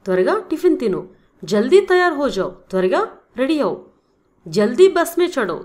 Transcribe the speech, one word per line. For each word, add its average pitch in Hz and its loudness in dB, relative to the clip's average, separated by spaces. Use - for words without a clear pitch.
త్వరగా 190 0
టిఫిన్ 320 0
తిను. 190 -4
జల్దీ 226 4
తయారు 359 2
హో 285 -2
జాఓ, 175 -4
త్వరగా 190 -2
రెడీ 277 0
అవు. 185 -4
జల్దీ 233 4
బస్ 339 -2
మే 349 2
చడో, 233 -6